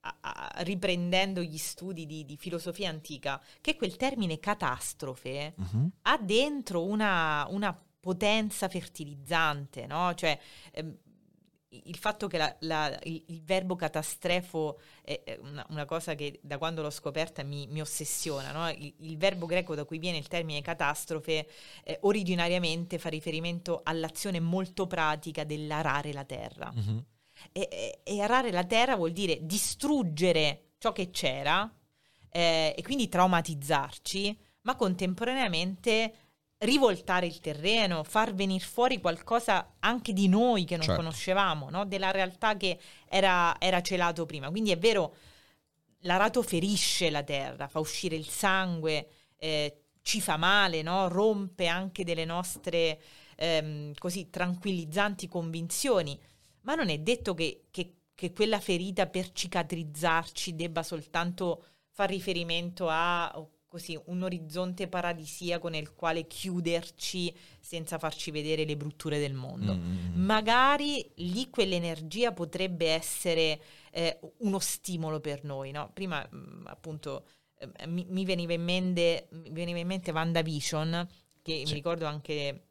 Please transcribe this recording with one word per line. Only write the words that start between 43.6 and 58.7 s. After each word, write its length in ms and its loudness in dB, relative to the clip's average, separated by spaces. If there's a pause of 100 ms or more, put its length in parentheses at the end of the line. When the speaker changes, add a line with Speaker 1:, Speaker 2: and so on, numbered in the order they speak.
Speaker 1:
celato 440 0
prima. 240 -8
Quindi 220 0
è 60 4
vero, 380 2 (840)
l'arato 420 4
ferisce 680 2
la 140 0
terra, 460 -4
fa 100 -2
uscire 360 -2
il 120 -6
sangue, 800 2 (300)
eh, 460 -2 (180)
ci 180 0
fa 160 2
male, 460 4
no? 260 2
Rompe 600 2
anche 360 -2
delle 220 -2
nostre, 760 0 (380)
ehm, 600 0
così, 320 -4
tranquillizzanti 1000 -2
convinzioni, 920 0 (420)
ma 140 -2
non 140 0
è 100 0
detto 340 0
che, 380 -2
che, 240 -8 (180)
che 200 -6
quella 260 2
ferita 480 0